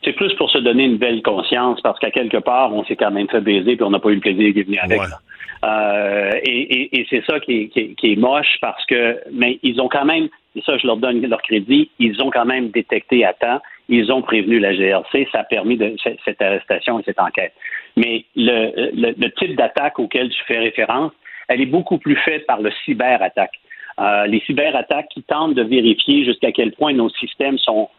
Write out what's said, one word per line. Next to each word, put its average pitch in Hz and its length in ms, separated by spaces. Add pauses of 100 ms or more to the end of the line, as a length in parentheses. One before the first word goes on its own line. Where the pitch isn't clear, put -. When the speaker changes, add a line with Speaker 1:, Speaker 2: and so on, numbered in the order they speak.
Speaker 1:
C'est - 80
plus 190 240
pour 151 120
se 151 100
donner 120 260
une 123 120
belle 117 260
conscience, 120 600
parce 110 160
qu'à 113 140
quelque 120 260
part, 123 340
on 104 120
s'est 117 100
quand 104 160
même 101 180
fait 113 120
baiser, 101 340
puis 117 80
on 101 80
n'a 104 80
pas 110 120
eu 104 40
le 98 60
plaisir 104 340
d'y 101 80
venir 95 220
avec. 101 160
Speaker 2:
Ouais. 95 60 (580)
Speaker 1:
Euh, 104 680 (140)
et, 127 380
et, 131 180
et - 100
c'est 120 160
ça 156 140
qui 117 220
est, 107 60
qui - 120
est, 110 140
qui 113 180
est 101 40
moche, 135 300 (140)
parce - 260
que, 120 320 (140)
mais 123 320
ils 123 160
ont 127 80
quand 143 160
même, 160 240 (260)
et - 100
ça, 139 140
je 117 80
leur 113 120
donne 120 280
leur 117 160
crédit, 117 560
ils 113 240
ont 135 80
quand 117 160
même 123 240
détecté 113 540
à 92 100
temps, 120 260 (280)
ils 120 240
ont 131 100
prévenu 110 380
la 98 120
G 95 220
R 92 160
C, 139 220
ça 110 80
a - 40
permis 110 320
de, 110 160 (100)
c-, 113 220
cette 104 160
arrestation 98 600
et - 40
cette 98 160
enquête. 90 320 (440)
Mais 117 280 (120)
le, 113 580
le, 117 240
le 117 140
type 165 240
d'attaque 139 420
auquel 127 320
tu - 160
fais 117 140
référence, 113 500 (380)
elle 127 120
est 135 60
beaucoup 165 320
plus 147 260
faite 151 220
par 110 160
le 107 80 (140)
cyberattaque. 120 680 (440)
Euh, 104 280
les 107 200
cyberattaques 147 680
qui - 120
tentent 156 300
de 123 100
vérifier 123 600
jusqu'à 120 280
quel 117 200
point 151 220
nos 120 160
systèmes 135 480
sont 110 300 (100)